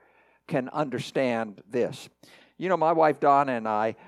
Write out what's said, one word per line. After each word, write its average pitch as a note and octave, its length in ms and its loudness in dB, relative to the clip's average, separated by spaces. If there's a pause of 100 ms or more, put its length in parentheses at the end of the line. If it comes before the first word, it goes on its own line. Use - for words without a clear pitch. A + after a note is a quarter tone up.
(460)
can C3 240 -4
understand B2 960 -4
this. G#2+ 440 -4 (480)
You E3 120 -6
know, F3+ 80 0
my D#3+ 160 2
wife D#3 260 2
Donna C#3 320 4
and A2+ 160 -4
I, A2 300 0 (100)